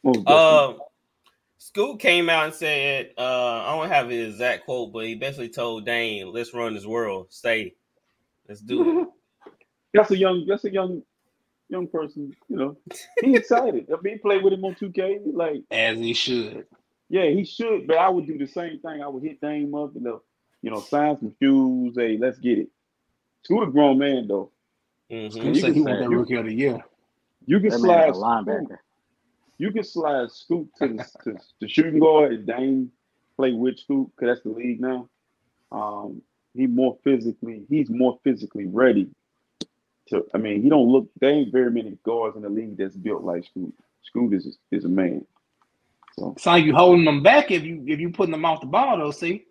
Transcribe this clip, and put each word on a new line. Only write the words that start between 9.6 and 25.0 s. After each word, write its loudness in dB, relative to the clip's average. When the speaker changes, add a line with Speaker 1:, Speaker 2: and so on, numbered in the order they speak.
Speaker 1:
That's 4
a 2
young, 0
that's -4
a -4
young, -4
young -8
person, -8
you -8
know. -6
He 6
excited. 0
I -4
mean, -6
he -14
played 2
with 4
him -4
on -6
two -8
K, -2
like -4
Speaker 3:
As 0
he -4
should. -4
Speaker 1:
Yeah, 0
he 0
should, -4
but 4
I 4
would 0
do -8
the -4
same -10
thing. -12
I -10
would -10
hit -12
Dame -6
up -8
and, -8
uh, -8
you -8
know, -8
sign 0
some -10
shoes. 2
Hey, 0
let's -2
get 2
it. -4
Scoot 0
a -6
grown 6
man, 0
though. -4